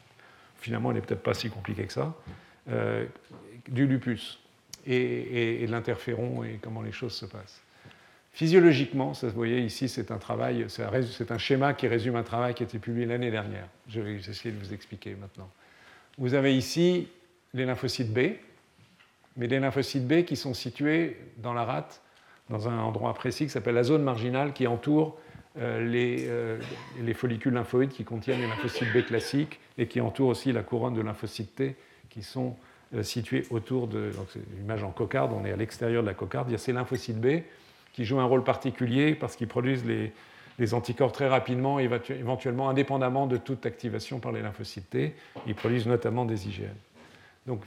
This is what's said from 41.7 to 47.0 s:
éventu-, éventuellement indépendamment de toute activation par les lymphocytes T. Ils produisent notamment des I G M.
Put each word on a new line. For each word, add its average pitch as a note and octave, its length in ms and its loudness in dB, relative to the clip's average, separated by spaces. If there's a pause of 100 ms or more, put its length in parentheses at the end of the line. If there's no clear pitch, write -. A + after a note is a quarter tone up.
éventu-, B2 320 0
éventuellement C3 580 -2
indépendamment C3+ 560 2
de B2+ 120 2
toute - 280 -4
activation A#2 540 -6
par A#2 140 -6
les A2 80 -4
lymphocytes G#2 480 -8
T. C#3+ 260 -2 (320)
Ils G#2+ 80 -2
produisent A#2 320 0
notamment A#2+ 380 2
des G#2 240 -2
I - 20 -6
G G2 120 -6
M. G2 120 -10 (720)